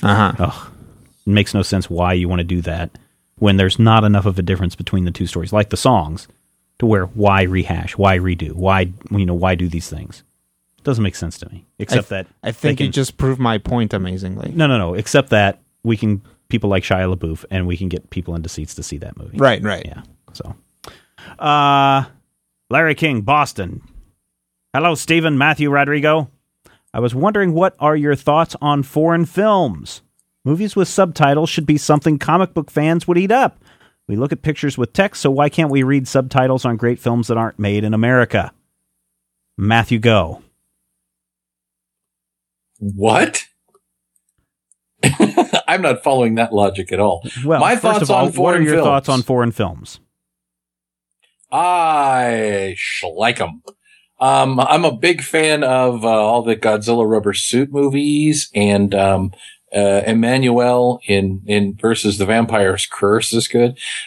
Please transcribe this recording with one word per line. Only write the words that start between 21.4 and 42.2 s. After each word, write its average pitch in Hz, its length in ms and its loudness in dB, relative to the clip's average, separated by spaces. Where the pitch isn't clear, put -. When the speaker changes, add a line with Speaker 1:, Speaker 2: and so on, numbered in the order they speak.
Speaker 2:
Larry 151 260 2
King, 143 260 -2
Boston. 127 580 -2
"Hello, 160 220 0
Stephen, 160 420 0
Matthew, 147 320 2
Rodrigo. 143 600 0
I - 60 -4
was 120 140 0
wondering, 190 400 0
what 180 240 2
are 151 180 2
your 147 200 0
thoughts 151 440 0
on 143 220 0
foreign 165 420 0
films? 180 800 -2
Movies 180 300 -2
with 185 140 0
subtitles 156 600 2
should 147 180 -4
be 151 120 2
something 151 400 2
comic 180 360 0
book 151 180 -4
fans 160 340 0
would 175 120 0
eat 190 120 0
up. 240 320 0
We 104 80 -4
look 135 160 -2
at 127 100 -6
pictures 147 340 -4
with 123 160 -4
text, - 300 -2
so 139 80 2
why 143 180 2
can't 156 220 0
we 135 140 2
read 135 240 0
subtitles 131 560 0
on 120 120 0
great 120 220 -2
films 120 300 -2
that 117 100 0
aren't 113 220 -4
made 104 240 0
in 107 100 0
America?" 117 580 0
Matthew, 110 440 0
go. 101 420 2